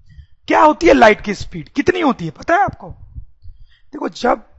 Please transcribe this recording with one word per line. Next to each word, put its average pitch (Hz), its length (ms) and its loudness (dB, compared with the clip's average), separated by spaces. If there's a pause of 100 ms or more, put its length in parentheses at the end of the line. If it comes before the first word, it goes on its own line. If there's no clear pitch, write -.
(480)
क्या 320 140 4
होती 302 240 2
है - 80 6
light 220 260 4
की 208 140 -6
speed, - 340 -12
कितनी 359 320 -2
होती 254 240 -2
है, 160 80 -6
पता - 220 -4
है 392 80 2
आपको? - 280 -8
देखो, - 1200 -16
जब 240 360 -2 (140)